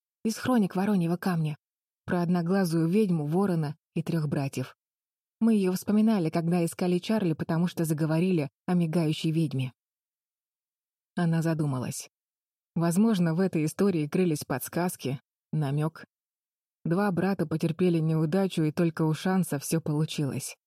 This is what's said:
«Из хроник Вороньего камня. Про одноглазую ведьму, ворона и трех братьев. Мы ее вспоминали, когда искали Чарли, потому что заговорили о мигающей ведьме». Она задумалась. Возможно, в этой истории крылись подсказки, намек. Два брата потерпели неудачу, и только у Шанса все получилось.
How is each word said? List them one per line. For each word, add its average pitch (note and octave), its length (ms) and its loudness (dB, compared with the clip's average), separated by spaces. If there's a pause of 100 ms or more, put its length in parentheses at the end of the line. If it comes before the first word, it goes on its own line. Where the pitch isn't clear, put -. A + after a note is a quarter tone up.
(240)
«Из A3 120 -2
хроник A3+ 400 0
Вороньего F#3 400 0
камня. D#3 400 -2 (480)
Про F3+ 160 -2
одноглазую E3+ 680 2
ведьму, F3 380 2
ворона E3 520 0 (160)
и E3+ 80 -2
трех D#3+ 260 -2
братьев. C3+ 480 -4 (640)
Мы A3+ 140 4
ее F#3+ 180 2
вспоминали, G#3 560 2
когда E3+ 380 0
искали F3+ 320 0
Чарли, G3 340 0
потому E3 340 -2
что E3+ 200 -2
заговорили D#3+ 640 0 (160)
о F3+ 80 0
мигающей E3 560 0
ведьме». C#3+ 420 -2 (1400)
Она E3 240 2
задумалась. D3+ 680 -2 (640)
Возможно, F3 600 2
в E3+ 60 0
этой F3 240 0
истории E3+ 420 0
крылись F3 380 0
подсказки, D3 760 -4 (320)
намек. D3+ 540 -2 (800)
Два F#3+ 280 0
брата F3 340 0
потерпели E3 520 0
неудачу, D#3+ 640 0
и D3+ 100 2
только E3+ 300 0
у D#3 100 2
Шанса F#3 460 0
все D#3+ 220 -2
получилось. D3 760 -4 (100)